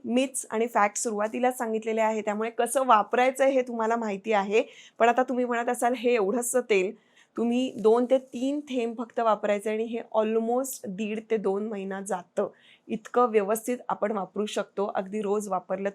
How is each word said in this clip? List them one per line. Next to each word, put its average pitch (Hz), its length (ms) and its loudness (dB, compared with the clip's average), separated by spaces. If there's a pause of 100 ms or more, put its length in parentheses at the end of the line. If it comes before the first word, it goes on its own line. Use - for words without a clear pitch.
मिथ्स 254 440 -2
आणि 226 180 0
फॅक्ट्स 208 360 0
सुरुवातीलाच 233 540 -2
सांगितलेले 220 440 -2
आहे, 220 200 0
त्यामुळे 214 280 -2
कसं 240 360 0
वापरायचं 247 600 4
हे 269 160 4
तुम्हाला 233 340 -2
माहिती 214 380 -4
आहे. 202 300 2 (360)
पण 226 100 6
आता 247 140 2
तुम्ही 247 220 -2
म्हणत 240 240 -2
असाल, 247 240 0
"हे 240 200 0
एवढंसं 240 480 0
तेल 202 340 2 (420)
तुम्ही 240 440 0
दोन 226 240 4
ते 262 120 2
तीन 262 420 -4
थेंब 240 380 -4
फक्त 240 220 -8
वापरायचं 214 520 0
आणि 220 120 -2
हे 233 160 -6
almost 226 880 0
दीड 214 320 -4 (120)
ते 220 60 2
दोन 196 300 0
महिना 196 340 -6
जातं." 196 460 -4 (400)
इतकं 226 440 0
व्यवस्थित 220 460 0 (120)
आपण 208 220 -2
वापरू 196 340 -4
शकतो, 202 500 -4
अगदी 202 260 -4
रोज 208 280 -2
वापरलं 190 460 -2